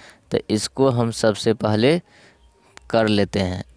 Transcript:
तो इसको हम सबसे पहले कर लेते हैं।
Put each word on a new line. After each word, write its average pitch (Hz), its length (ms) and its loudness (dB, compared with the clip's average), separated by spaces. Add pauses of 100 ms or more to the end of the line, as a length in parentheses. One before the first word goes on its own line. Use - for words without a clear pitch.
(300)
तो - 80 -2 (120)
इसको 131 380 -2
हम 120 220 0
सबसे 110 440 0
पहले 113 460 2 (920)
कर 113 180 2
लेते 101 320 0
हैं। 92 240 -4 (120)